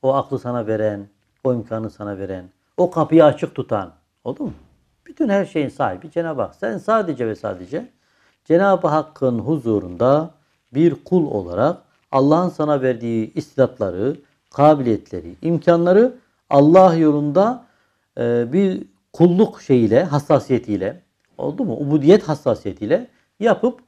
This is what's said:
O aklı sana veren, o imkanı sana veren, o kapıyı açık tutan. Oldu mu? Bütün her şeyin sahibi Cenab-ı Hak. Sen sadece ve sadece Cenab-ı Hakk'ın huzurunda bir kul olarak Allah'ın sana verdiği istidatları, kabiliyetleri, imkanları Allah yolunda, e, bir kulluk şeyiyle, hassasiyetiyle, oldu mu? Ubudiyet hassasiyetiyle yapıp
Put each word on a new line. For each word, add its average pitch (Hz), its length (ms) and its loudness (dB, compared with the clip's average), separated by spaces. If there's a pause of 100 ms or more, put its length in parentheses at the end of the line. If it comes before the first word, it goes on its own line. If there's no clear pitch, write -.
O 135 120 0
aklı 135 240 -4
sana 123 280 -6
veren, 107 420 -4 (360)
o 127 100 0
imkanı 110 360 -8
sana 104 280 -12
veren, 92 320 -12 (260)
o 180 140 0
kapıyı 160 340 4
açık - 300 2
tutan. 101 400 -6 (300)
Oldu 139 180 -10
mu? 180 100 -10 (540)
Bütün 302 220 -6
her 196 160 0
şeyin 147 240 -4
sahibi 104 420 -6
Cenab-ı 165 320 -6
Hak. - 120 -8
Sen 220 240 -8
sadece 165 480 -2
ve 110 80 -4
sadece 101 540 -10 (560)
Cenab-ı 185 440 2
Hakk'ın 139 500 -2
huzurunda 117 920 -2 (440)
bir 151 300 0
kul 165 260 0
olarak 104 480 -2 (340)
Allah'ın 151 360 2
sana 151 340 -2
verdiği 117 520 -4
istidatları, 120 800 -2 (340)
kabiliyetleri, 120 920 0
imkanları 175 720 2 (360)
Allah 165 440 6
yolunda, 160 680 0 (540)
e, 120 340 -2
bir 190 340 -2 (260)
kulluk 180 500 2
şeyiyle, 120 420 2
hassasiyetiyle, 127 960 -2 (360)
oldu 147 260 -6
mu? 143 120 -6
Ubudiyet 147 520 2
hassasiyetiyle 139 840 -4 (300)
yapıp 233 480 0